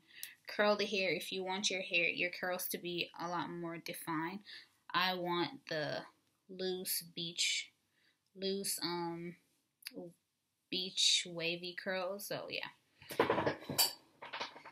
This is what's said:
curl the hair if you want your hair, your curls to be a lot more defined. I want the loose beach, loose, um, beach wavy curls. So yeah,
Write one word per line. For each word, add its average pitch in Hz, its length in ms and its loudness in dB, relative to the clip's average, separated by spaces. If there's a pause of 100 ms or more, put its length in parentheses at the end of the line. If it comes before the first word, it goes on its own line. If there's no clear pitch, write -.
(480)
curl 208 280 6
the 202 100 2
hair 190 260 2
if 175 200 -2
you 185 120 -2
want 190 260 0
your 190 120 0
hair, 170 280 4
your 175 280 0
curls 180 320 0
to 190 80 -2
be 175 340 -2 (120)
a 170 60 -2
lot 175 200 -2
more 170 280 -6
defined. 165 640 -4 (540)
I 185 200 4
want 175 380 2 (180)
the 147 300 0 (500)
loose 185 540 -2 (120)
beach, - 540 0 (680)
loose, 196 480 -2
um, 170 520 -2 (1300)
beach - 600 4
wavy 175 520 -4
curls. 190 460 -2
So 104 220 -4
yeah, - 760 0 (1500)